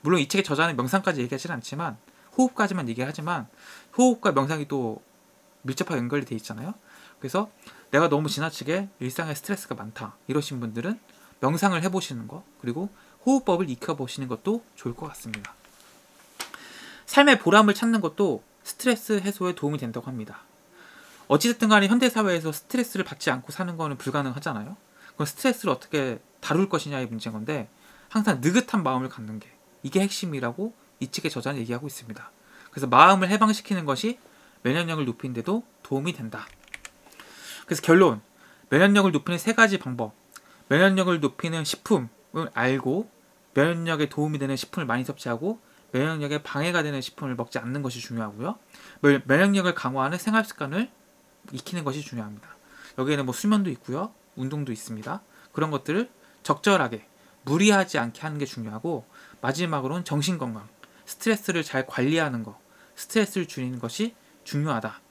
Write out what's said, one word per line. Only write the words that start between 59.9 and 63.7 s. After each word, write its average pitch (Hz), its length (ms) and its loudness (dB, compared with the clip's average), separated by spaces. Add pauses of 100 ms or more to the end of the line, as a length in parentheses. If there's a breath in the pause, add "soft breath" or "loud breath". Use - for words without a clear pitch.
정신건강, 143 640 -4 (380 loud breath)
스트레스를 196 580 -2
잘 131 240 -4
관리하는 135 560 0
거, 104 160 -14 (360 soft breath)
스트레스를 202 520 -2
줄이는 127 320 -6